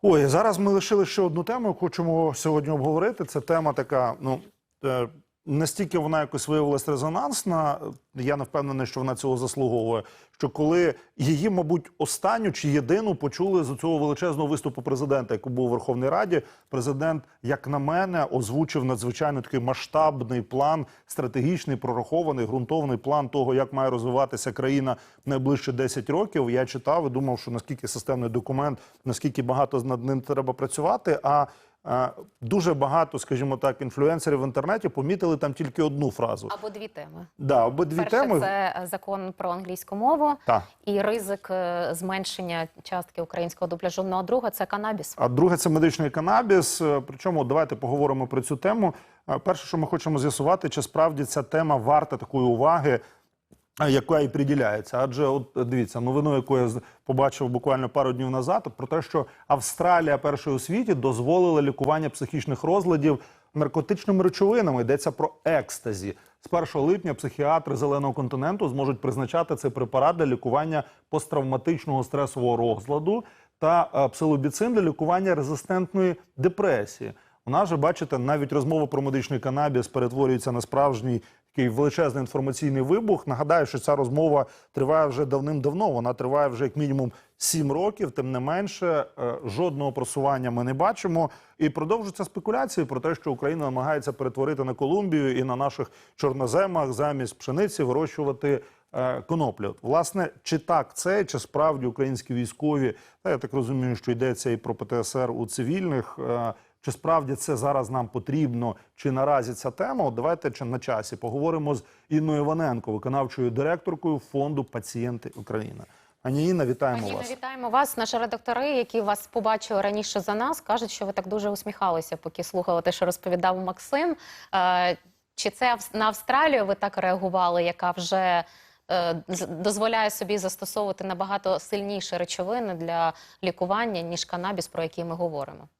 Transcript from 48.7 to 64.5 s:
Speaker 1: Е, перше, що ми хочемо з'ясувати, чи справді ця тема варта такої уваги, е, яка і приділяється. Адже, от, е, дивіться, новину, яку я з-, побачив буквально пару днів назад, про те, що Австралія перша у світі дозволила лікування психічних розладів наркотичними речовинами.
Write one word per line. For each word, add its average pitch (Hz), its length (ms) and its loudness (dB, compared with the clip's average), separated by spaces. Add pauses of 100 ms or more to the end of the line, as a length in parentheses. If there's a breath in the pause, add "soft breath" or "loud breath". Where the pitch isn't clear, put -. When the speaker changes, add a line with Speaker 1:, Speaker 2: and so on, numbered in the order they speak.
Speaker 1:
Е, 139 100 0
перше, 180 280 -2
що 170 120 -2
ми 156 80 0
хочемо 160 320 0
з'ясувати, 147 500 2
чи 135 140 -2
справді 156 420 2
ця 143 180 -4
тема 156 340 2
варта 139 400 2
такої 127 280 0
уваги, 139 560 4 (800 loud breath)
е, 151 100 4
яка 135 300 4
і 143 80 2
приділяється. 131 720 0
Адже, 135 280 2
от, 135 300 0
е, 127 80 0
дивіться, 120 360 -2
новину, 139 360 2
яку 131 220 2
я 123 100 4
з-, 113 120 -4 (240 loud breath)
побачив 135 440 2
буквально 127 400 0
пару 131 240 2
днів 127 180 -2
назад, 139 460 -2
про 135 100 -10
те, 160 160 -2
що 143 240 -2 (220 loud breath)
Австралія 160 720 4
перша 147 320 0
у 131 80 2
світі 208 360 0
дозволила 147 680 4
лікування 143 480 0
психічних 139 540 -4
розладів 160 540 4 (360 loud breath)
наркотичними 170 720 0
речовинами. 185 580 4